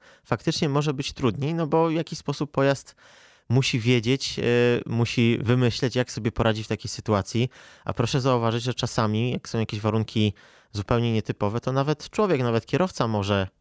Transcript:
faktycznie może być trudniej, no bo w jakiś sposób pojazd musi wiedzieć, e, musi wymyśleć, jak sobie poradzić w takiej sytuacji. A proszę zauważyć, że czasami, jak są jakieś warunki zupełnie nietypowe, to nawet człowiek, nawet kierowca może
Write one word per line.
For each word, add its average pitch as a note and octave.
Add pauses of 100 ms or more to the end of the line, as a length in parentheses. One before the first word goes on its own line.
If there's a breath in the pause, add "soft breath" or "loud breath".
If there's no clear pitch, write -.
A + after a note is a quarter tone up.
(260 loud breath)
faktycznie D#3
może D3
być C3+
trudniej, C#3
no E3
bo D#3+
w D#3+
jakiś D#3+
sposób C#3+
pojazd C#3 (540 loud breath)
musi B2+
wiedzieć, B2
e, - (460)
musi A#2
wymyśleć, B2
jak B2
sobie A2
poradzić A2
w -
takiej A2
sytuacji. A2 (360 loud breath)
A -
proszę A#2+
zauważyć, A#2
że B2
czasami, A2+
jak -
są A#2
jakieś G#2+
warunki G#2+ (380 loud breath)
zupełnie A#2
nietypowe, A2
to B2+
nawet C#3
człowiek, F3+
nawet A#2
kierowca C#3
może G2+ (140)